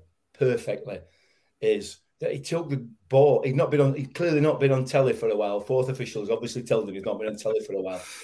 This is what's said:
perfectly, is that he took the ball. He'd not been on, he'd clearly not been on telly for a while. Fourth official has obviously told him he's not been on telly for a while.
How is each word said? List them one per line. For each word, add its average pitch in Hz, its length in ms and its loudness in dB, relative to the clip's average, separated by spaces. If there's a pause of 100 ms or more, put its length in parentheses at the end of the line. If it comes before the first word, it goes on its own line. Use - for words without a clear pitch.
(320)
perfectly, 110 680 -2 (600)
is 104 380 0 (220)
that - 120 -4
he 139 80 -6
took 165 300 -4
the 131 180 -6 (220)
ball. 135 320 6
He'd 135 140 0
not 147 140 2
been 139 120 2
on, 139 120 4
he'd 135 200 -8
clearly 165 260 2
not 151 200 2
been 139 120 4
on 131 140 0
telly 131 260 4
for 113 160 -2
a 107 80 0
while. 104 240 0
Fourth 131 300 0
official 113 320 -8
has 101 80 -4
obviously 117 320 -4
told 113 260 0
him 95 60 -10
he's 98 100 -10
not 107 140 -4
been 107 100 -6
on 107 80 -8
telly 110 240 -2
for 101 140 -10
a 95 80 -4
while. 92 180 -6 (240)